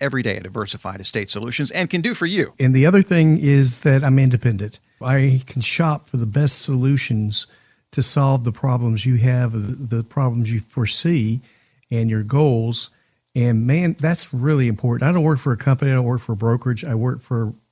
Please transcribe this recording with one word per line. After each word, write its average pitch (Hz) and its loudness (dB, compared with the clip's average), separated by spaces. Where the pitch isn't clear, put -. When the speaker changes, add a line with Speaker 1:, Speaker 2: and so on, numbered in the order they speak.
Speaker 1:
every 135 -4
day 104 -4
at 95 -12
Diversified 98 -8
Estate 101 -4
Solutions 120 -4
and 180 -4
can 175 -2
do 226 -4
for 170 -4
you. 180 -2
Speaker 2:
And 131 4
the 135 6
other 190 6
thing 160 4
is 139 4
that 139 4
I'm 135 4
independent. 117 0
I 131 2
can 127 -6
shop 151 -2
for - -8
the 117 -2
best 135 2
solutions 123 0
to 135 -2
solve 135 2
the 120 -2
problems 120 -2
you 127 2
have, 123 2
the, 117 -6
the 113 -2
problems 120 -2
you 113 -2
foresee, 120 -2
and 113 -2
your 110 -2
goals. 120 0
And 120 0
man, 165 0
that's 160 -4
really 131 0
important. 120 -2
I 170 0
don't 175 0
work 151 0
for 135 -2
a 113 -2
company. 135 0
I 131 2
don't 127 0
work 120 -2
for 117 -8
a 107 -4
brokerage. 117 -2
I 123 -4
work 120 -4
for 117 -6